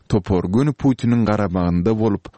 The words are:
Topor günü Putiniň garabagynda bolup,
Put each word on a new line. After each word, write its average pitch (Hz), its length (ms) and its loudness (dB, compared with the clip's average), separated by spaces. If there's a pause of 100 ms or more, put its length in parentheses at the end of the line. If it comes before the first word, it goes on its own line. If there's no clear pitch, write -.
Topor 92 340 0
günü 127 300 0
Putiniň 120 520 0
garabagynda 95 760 0
bolup, 107 380 -2